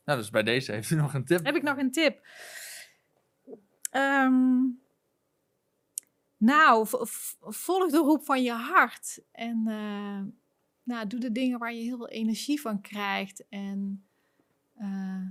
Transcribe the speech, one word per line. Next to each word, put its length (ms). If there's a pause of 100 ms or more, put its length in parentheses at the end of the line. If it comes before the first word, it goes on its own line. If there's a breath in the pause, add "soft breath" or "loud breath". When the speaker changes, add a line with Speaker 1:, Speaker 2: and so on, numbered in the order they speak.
Speaker 1:
nou, 140
dus 100
bij 140
deze 280
heeft 180
u 60
nog 180
een 120
tip. 200
Speaker 2:
Heb 100
ik 80
nog 140
een 140
tip? 340 (1600 loud breath)
Ehm, 720 (1800)
nou, 500
v-, 140
v-, 380
volg 520
de 60
roep 280
van 180
je 80
hart. 720 (100)
En, 360
eh, 540 (600)
nou, 240
doe 120
de 120
dingen 280
waar 140
je 80
heel 160
veel 120
energie 520
van 200
krijgt. 680
En, 580 (680)
eh, 580